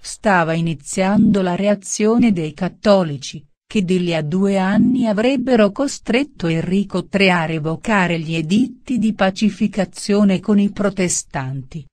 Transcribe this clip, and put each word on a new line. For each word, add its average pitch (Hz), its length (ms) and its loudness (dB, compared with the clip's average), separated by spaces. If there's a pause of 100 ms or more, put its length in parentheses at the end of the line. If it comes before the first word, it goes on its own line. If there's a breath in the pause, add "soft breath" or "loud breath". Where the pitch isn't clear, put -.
Stava 170 500 0
iniziando 185 880 0
la 180 120 -2
reazione 208 800 0
dei 156 220 -4
cattolici, 170 920 -2 (180)
che 214 200 -2
di 180 160 2
lì 175 140 -2
a 160 80 -2
due 190 360 0
anni 208 480 2
avrebbero 233 640 2
costretto 262 800 -4
Enrico 180 580 -2
tre 196 240 2
a 175 140 2
revocare 165 760 -2
gli 160 160 -6
editti 196 640 -2
di 208 160 0
pacificazione 196 1300 0
con 202 180 2
i 202 120 2
protestanti. 147 1200 -6